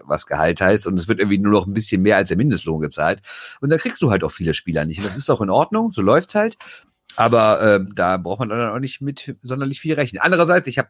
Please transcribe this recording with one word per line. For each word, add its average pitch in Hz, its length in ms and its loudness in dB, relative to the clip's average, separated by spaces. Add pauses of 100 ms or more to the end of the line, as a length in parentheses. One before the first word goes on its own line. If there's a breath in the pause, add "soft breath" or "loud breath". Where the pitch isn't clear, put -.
was 73 200 -4
Gehalt 80 340 0
heißt. 98 280 2
Und 92 120 0
es 85 80 -6
wird 110 120 0
irgendwie 101 180 2
nur 101 140 2
noch 95 160 2
ein 98 80 -4
bisschen 107 260 0
mehr 101 160 4
als 95 120 0
der 87 80 0
Mindestlohn 87 440 0
gezahlt. 78 400 -2 (400 loud breath)
Und 139 80 0
da 160 80 4
kriegst - 240 -4
du 143 80 4
halt 95 140 2
auch 78 80 -2
viele 80 240 -2
Spieler 78 300 -2
nicht. 80 120 -6
Und 98 80 -6
das 95 120 -8
ist 139 120 -4
auch 127 120 2
in 98 100 -2
Ordnung, 208 420 0
so 113 80 -4
läuft's 120 320 2
halt. 214 240 0 (600 loud breath)
Aber, 110 440 4
äh, 104 180 6 (160)
da 92 220 0
braucht 90 220 -6
man 120 100 -4
dann 110 260 -4
auch 123 40 -6
nicht 131 200 -8
mit 139 420 -10
sonderlich 135 380 -6
viel 156 140 -2
rechnen. 135 280 -4
Andererseits, 175 460 4
ich 123 100 -8
hab 131 120 -2